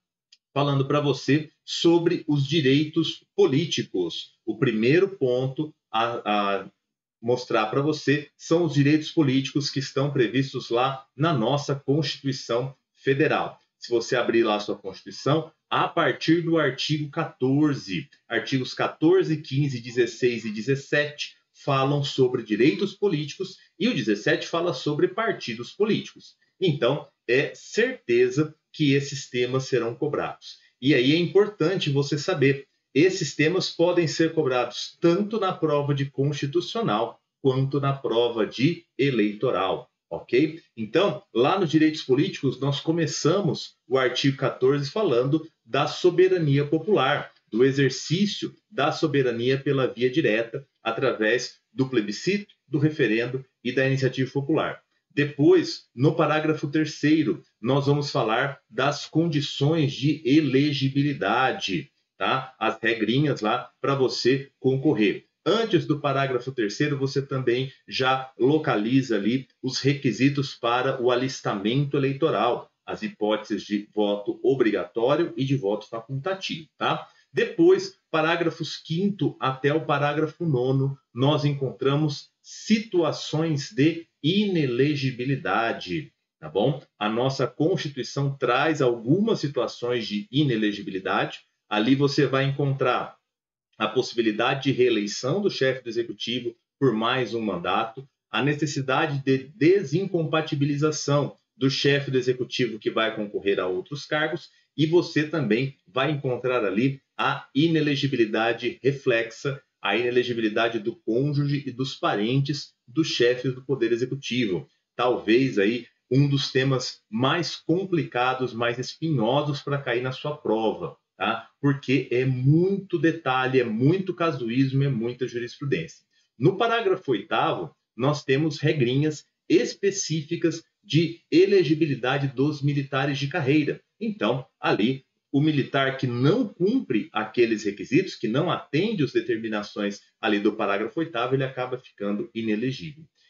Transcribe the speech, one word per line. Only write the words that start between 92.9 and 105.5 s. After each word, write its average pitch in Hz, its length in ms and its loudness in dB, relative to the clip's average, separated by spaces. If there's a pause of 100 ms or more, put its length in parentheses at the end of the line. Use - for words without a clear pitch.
a 107 80 -2
possibilidade 120 800 0
de 139 80 2
reeleição 120 680 0
do 196 80 0
chefe 131 320 0
do - 60 -12
executivo 117 680 -6 (220)
por 135 160 4
mais 117 400 0
um 117 80 -2
mandato, 95 640 -4 (220)
a 110 120 -2
necessidade 143 800 0
de 131 320 0
desincompatibilização 151 1800 0 (200)
do 135 140 2
chefe 139 400 2
do 131 80 0
executivo 123 600 -2
que 113 120 -4
vai 110 240 0
concorrer 98 460 -2
a 92 60 -2
outros 92 400 -6
cargos, 160 440 -4 (260)
e 151 100 4
você 156 400 2
também 135 500 0 (100)